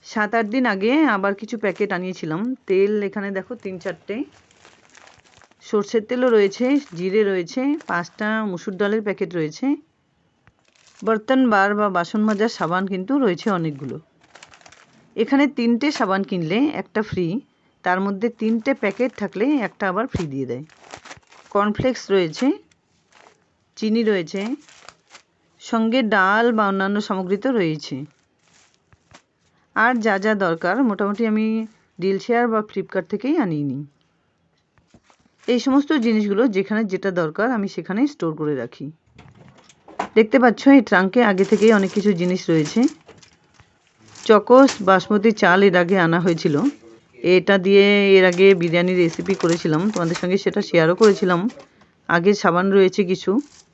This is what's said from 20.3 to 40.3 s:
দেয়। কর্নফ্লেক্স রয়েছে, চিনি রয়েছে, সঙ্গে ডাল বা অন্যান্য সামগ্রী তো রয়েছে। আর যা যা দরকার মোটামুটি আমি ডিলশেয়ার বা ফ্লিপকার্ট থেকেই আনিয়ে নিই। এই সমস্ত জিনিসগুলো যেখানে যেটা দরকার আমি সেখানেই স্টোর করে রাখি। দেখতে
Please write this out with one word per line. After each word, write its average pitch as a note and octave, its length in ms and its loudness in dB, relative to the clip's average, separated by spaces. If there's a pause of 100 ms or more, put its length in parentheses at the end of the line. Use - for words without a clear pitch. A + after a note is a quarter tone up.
দেয়। B2 180 -10 (840)
কর্নফ্লেক্স G#3 640 -2
রয়েছে, F#3+ 400 0 (1200)
চিনি A3 280 0
রয়েছে, G3 420 -2 (1120)
সঙ্গে A3+ 420 0
ডাল G#3+ 500 2
বা G#3+ 160 0
অন্যান্য G3 340 -2
সামগ্রী F#3+ 360 -4
তো B3+ 140 -4
রয়েছে। D#3 540 -4 (1700)
আর A#3 240 2
যা G#3 200 0
যা G#3+ 160 0
দরকার F3+ 480 0
মোটামুটি G#3 440 -2
আমি A3 400 -2 (340)
ডিলশেয়ার G3 460 0
বা A3 140 0
ফ্লিপকার্ট F#3+ 460 -6
থেকেই B3+ 300 -4
আনিয়ে E3 260 -2
নিই। C#3 220 -6 (1600)
এই A#3+ 120 0
সমস্ত C#4+ 340 2
জিনিসগুলো A3 540 2
যেখানে G#3 360 -2
যেটা F#3 280 -4
দরকার F3 400 -2
আমি G3+ 160 -2
সেখানেই F#3+ 400 -4
স্টোর E3+ 280 -4
করে D3+ 200 -4
রাখি। C3 360 -10 (1200)
দেখতে A3 240 0